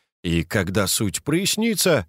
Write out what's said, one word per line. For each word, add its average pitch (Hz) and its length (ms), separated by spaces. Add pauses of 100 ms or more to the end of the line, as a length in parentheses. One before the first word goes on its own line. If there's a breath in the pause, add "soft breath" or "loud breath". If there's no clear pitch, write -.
(220)
и 85 200
когда 95 440
суть - 360
прояснится, 180 880